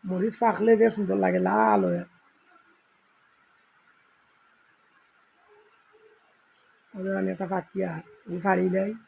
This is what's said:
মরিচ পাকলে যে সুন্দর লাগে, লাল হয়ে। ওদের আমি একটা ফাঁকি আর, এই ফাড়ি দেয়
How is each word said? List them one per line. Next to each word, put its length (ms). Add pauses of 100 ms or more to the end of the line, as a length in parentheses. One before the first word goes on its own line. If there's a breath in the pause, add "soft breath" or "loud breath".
মরিচ 380
পাকলে 380
যে 160
সুন্দর 280
লাগে, 240
লাল 400
হয়ে। 160 (4000)
ওদের 240
আমি 140
একটা 180
ফাঁকি 260 (140)
আর, 100 (300)
এই 120
ফাড়ি 300
দেয় 180 (160)